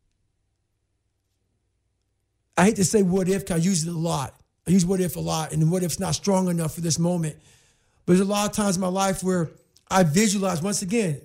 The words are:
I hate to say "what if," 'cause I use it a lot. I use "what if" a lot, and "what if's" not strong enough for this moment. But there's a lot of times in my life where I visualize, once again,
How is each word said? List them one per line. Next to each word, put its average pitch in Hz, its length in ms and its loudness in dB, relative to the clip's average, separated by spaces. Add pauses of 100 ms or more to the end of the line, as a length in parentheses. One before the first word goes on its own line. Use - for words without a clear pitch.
(2500)
I 180 80 6
hate 220 120 4
to 196 80 2
say 202 180 2
"what 185 260 0
if," 190 160 0
'cause 175 120 -4
I 165 40 0
use 170 260 0
it 170 40 -6
a 170 80 -6
lot. 160 420 -4 (260)
I 156 40 0
use 180 160 6
"what 190 140 0
if" 180 160 -4
a 165 40 -8
lot, 160 320 -4
and 156 180 2
"what 185 120 0
if's" 175 180 -6
not 165 140 -2
strong 185 340 0
enough 165 260 -2
for 175 60 -10
this 165 180 -4
moment. 170 380 -2 (680)
But 175 80 4
there's 190 120 4
a 196 40 -2
lot 202 180 0
of 208 80 -10
times 202 200 0
in 185 40 -4
my 190 80 -2
life 190 340 -2
where 180 280 0 (400)
I 185 120 6
visualize, 190 600 2
once 202 180 -4
again, 185 440 -2